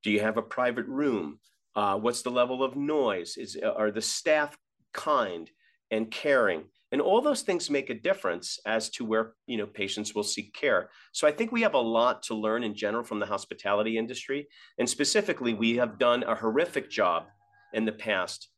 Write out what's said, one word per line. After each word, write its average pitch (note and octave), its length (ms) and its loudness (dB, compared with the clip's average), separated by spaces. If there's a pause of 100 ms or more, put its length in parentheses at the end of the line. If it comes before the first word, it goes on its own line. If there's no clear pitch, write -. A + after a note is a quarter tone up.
Do G#2+ 80 0
you G#2 80 4
have G#2+ 180 0
a A2+ 40 -2
private B2 440 -2
room? B2+ 540 -2 (360)
Uh, G2+ 220 2
what's A#2+ 260 -2
the B2+ 60 -4
level B2 320 0
of C3 140 -2
noise? C3+ 640 0
Is, - 200 -10
are G#2+ 340 0
the G#2+ 100 -4
staff D3+ 540 0 (380)
kind G2 560 0 (420)
and A2 200 0
caring? A2 540 2 (260)
And C#3 100 0
all F#3 180 6
those C#4 220 2
things F3 280 -2
make C#3 200 0
a A#2 100 -6
difference G2+ 680 -2
as A2 260 0
to - 120 -8
where, A2 300 0 (140)
you A#2+ 100 -4
know, G#2 80 -2
patients G#2 500 -6
will G#2 80 -2
seek - 300 -6
care. G#2+ 360 0 (220)
So - 160 2
I D3+ 40 6
think A3+ 200 -2
we A#3 120 2
have G#3 100 2
a C#3 60 6
lot A#2 440 2
to A#2 120 -6
learn A2 280 0
in G#2 120 -4
general G#2+ 280 -2
from A2+ 160 -6
the G2+ 60 -2
hospitality G#2 720 -2
industry. B2 500 -6 (300)
And B2 100 2
specifically, C#3+ 640 0
we A2+ 220 2
have A#2 220 0
done B2 260 4
a A2 120 0
horrific A2+ 540 0
job F2 340 2 (500)
in A2 100 0
the A2 80 0
past G2+ 680 -4